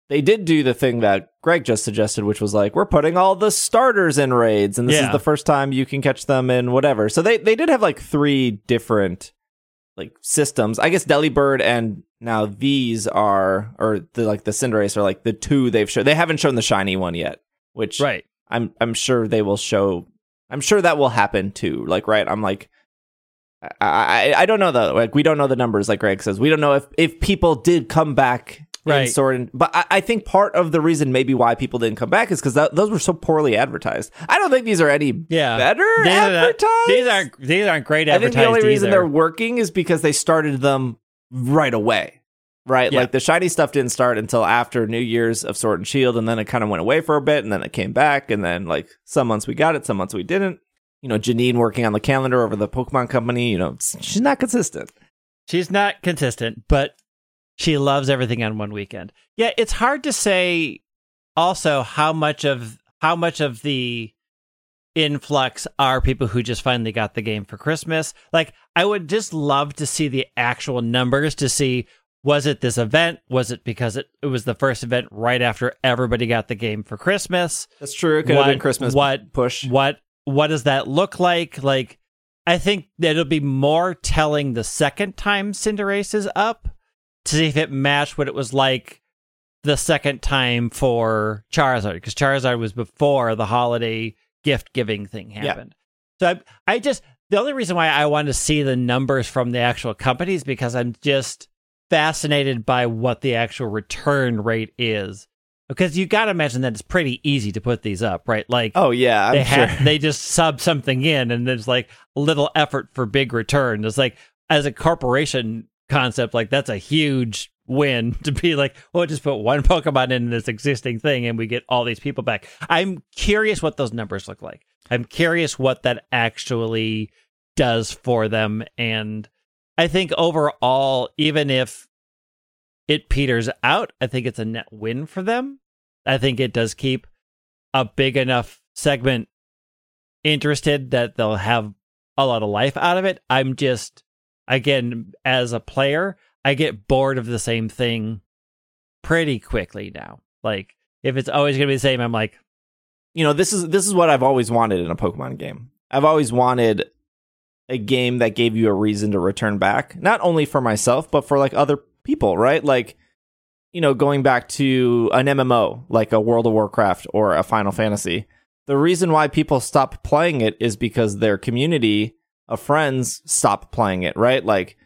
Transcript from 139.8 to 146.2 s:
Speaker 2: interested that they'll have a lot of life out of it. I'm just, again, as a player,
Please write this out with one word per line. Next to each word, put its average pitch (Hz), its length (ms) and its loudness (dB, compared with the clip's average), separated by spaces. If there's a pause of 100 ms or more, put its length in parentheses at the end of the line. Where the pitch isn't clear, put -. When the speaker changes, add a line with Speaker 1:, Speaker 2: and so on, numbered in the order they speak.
Speaker 2:
interested 147 680 0
that 120 240 -2
they'll 107 220 -2
have 107 360 -2 (440)
a 139 80 2
lot 117 180 -2
of 104 60 -2
life 110 260 -2
out 175 220 0
of 185 80 -2
it. 185 240 -4
I'm 131 260 0
just, - 480 -4 (460)
again, 123 640 -2 (100)
as 123 300 0
a 113 80 -6
player, 151 560 -2 (260)